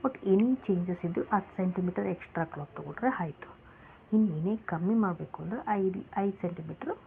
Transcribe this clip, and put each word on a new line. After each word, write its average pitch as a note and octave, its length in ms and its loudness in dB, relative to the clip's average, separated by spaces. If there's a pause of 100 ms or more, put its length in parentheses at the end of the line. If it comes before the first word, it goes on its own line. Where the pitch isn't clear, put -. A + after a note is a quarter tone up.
But C4 120 2
any G3 300 6
changes F3+ 640 0
ಇದ್ದು E3+ 160 0
ಹತ್ತು - 340 -2
ಸೆಂಟಿಮೀಟರ್ F#3 500 0
ಎಕ್ಸ್ಟ್ರಾ E3+ 380 -2
ಕ್ಲಾತ್ D3 320 -10
ತೊಗೊಂಡ್ರೆ D3 320 -4
ಆಯ್ತು. - 480 -6 (560)
ಇನ್ನು G#3+ 240 4
ಏನೇ F#3 200 0
ಕಮ್ಮಿ F3+ 380 0
ಮಾಡ್ಬೇಕು F3 480 0
ಅಂದ್ರೆ G3+ 260 -6
ಐದು, F#3+ 380 0 (120)
ಐದು G3 220 0
ಸೆಂಟಿಮೀಟರ್ E3+ 680 -6